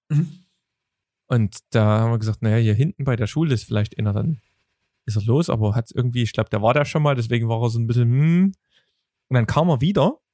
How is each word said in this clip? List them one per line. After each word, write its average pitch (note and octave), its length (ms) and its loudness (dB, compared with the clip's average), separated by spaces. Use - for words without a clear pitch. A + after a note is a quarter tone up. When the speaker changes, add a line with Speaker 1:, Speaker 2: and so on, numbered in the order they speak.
Speaker 1:
Mhm. D3+ 300 -2
Speaker 2:
Und A#2 320 0
da G#2+ 320 2
haben A#2 100 0
wir A#2 80 0
gesagt, A2 220 -4
naja, A2 160 2
hier A2 160 2
hinten C#3 320 -2
bei C3 100 -2
der A2 120 -2
Schule D3+ 260 -2
ist G#2+ 100 -2
vielleicht G#2+ 340 -4
einer, G#2+ 140 -2
dann A#2 300 -2
ist G#2 100 -4
er G#2 80 -2
los, B2+ 260 0
aber G#2+ 260 0
hat's A#2 160 -4
irgendwie, B2 320 -2
ich G#2+ 100 -4
glaub, - 160 -2
der G#2 120 -2
war A#2 120 4
da D3 100 2
schon D#3 200 -2
mal, C#3+ 120 2
deswegen A#2 320 -2
war A2+ 140 -2
er A#2+ 80 0
so A#2 100 -4
ein A#2 80 -2
bisschen, A#2 240 2
hm. E3 340 2
Und - 60 -8
dann A#2 120 2
kam E3 220 0
er C#3 120 2
wieder, C3+ 380 0